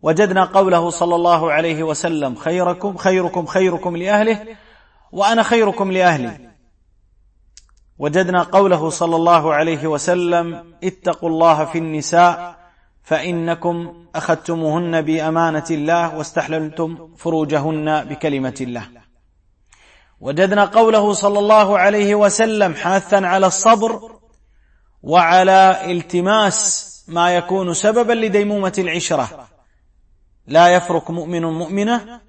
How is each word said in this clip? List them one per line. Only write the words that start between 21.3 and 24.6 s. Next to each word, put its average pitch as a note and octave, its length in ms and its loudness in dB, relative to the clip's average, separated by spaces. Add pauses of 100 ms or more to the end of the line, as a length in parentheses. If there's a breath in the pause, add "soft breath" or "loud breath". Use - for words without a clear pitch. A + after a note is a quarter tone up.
الله G#3 400 4
عليه G3+ 360 2
وسلم G#3 600 0
حاثا F#3+ 420 -2
على F#3+ 300 2
الصبر A3+ 720 0 (840)